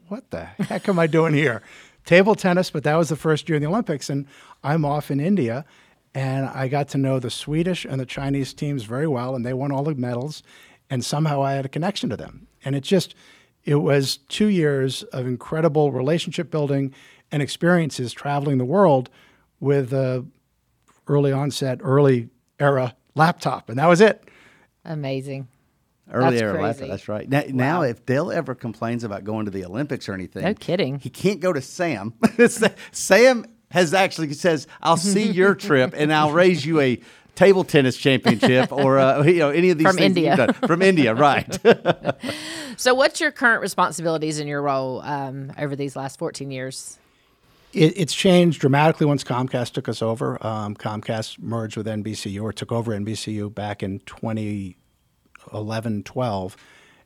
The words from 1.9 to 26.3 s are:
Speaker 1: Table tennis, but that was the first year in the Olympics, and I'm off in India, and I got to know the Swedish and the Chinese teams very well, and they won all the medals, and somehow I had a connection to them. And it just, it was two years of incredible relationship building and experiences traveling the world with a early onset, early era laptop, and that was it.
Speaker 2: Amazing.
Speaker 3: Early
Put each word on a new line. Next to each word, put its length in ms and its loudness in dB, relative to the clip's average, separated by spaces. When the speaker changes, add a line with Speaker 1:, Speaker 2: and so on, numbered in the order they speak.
Speaker 1:
Table 300 6
tennis, 340 0
but 140 -6
that 120 2
was 140 2
the 80 -2
first 320 0
year 80 0
in 60 0
the 60 -2
Olympics, 400 -4
and 180 -4
I'm 220 2
off 240 -2
in 100 -2
India, 460 0
and 320 -2
I 220 -6
got 220 -2
to 100 -2
know 200 2
the 120 -6
Swedish 520 -4
and 160 -6
the 60 -6
Chinese 480 -6
teams 300 -6
very 240 -4
well, 280 -4
and 80 -6
they 100 -4
won 180 -4
all 120 -2
the 120 -4
medals, 480 -6
and 160 -4
somehow 380 -2
I 120 0
had 120 -2
a 40 -10
connection 420 -4
to 60 -4
them. 280 -16
And 120 -2
it 80 -2
just, 320 0
it 100 2
was 420 2
two 180 0
years 560 0
of 240 -8
incredible 640 0
relationship 600 -4
building 420 -2
and 100 -2
experiences 720 0
traveling 460 -2
the 60 0
world 440 4
with 340 0
a 320 -2
early 240 2
onset, 500 -2
early 480 4
era 360 0
laptop, 540 0
and 100 -6
that 80 4
was 140 6
it. 220 6
Speaker 2:
Amazing. 640 -8
Speaker 3:
Early 200 2